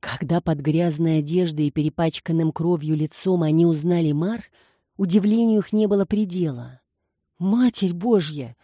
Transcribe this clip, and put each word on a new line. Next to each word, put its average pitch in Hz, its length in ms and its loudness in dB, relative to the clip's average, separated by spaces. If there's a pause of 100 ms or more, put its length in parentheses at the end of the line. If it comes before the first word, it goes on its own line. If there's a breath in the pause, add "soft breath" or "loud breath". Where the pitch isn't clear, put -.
Когда 160 400 -4
под 160 200 -2
грязной 160 580 0
одеждой 156 500 0
и - 20 0
перепачканным 160 800 -2
кровью 156 440 -2
лицом 170 460 -2
они 160 240 4
узнали 165 460 2
Мар, 185 320 -4 (520 soft breath)
удивлению 208 640 2
их - 120 -6
не 214 140 2
было 196 180 2
предела. 170 760 -4 (580)
Матерь 202 540 2
Божья! 156 720 -2